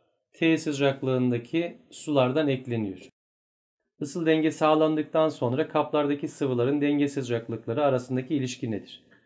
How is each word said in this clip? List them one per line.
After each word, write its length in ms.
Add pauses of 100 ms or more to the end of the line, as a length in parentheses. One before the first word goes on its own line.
(320)
T 260
sıcaklığındaki 1200 (120)
sulardan 580
ekleniyor. 500 (1000)
Isıl 260
denge 240
sağlandıktan 800
sonra 400
kaplardaki 600
sıvıların 520
denge 280
sıcaklıkları 760
arasındaki 500
ilişki 360
nedir? 340 (220)